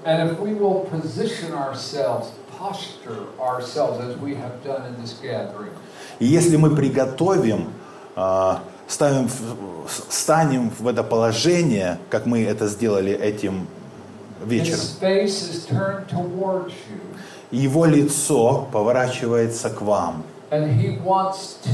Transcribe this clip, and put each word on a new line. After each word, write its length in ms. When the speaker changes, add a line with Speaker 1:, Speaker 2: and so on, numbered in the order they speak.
Speaker 1:
And 240
if 100
we 140
will 380
position 640
ourselves, 760
posture 680
ourselves 600
as 220
we 140
have 280
done 220
in 160
this 180
gathering. 520
Speaker 2:
И 80
если 280
мы 200
приготовим, 960
а, 460
ставим 400
в, 640
с-, 200
станем 600
в 80
это 160
положение, 960
как 180
мы 160
это 240
сделали 440
этим 560
вечером. 340
Speaker 1:
His 200
face 500
is 160
turned 420
towards 640
you. 120
Speaker 2:
Его 340
лицо 840
поворачивается 960
к 120
вам. 420
Speaker 1:
And 280
he 240
wants 540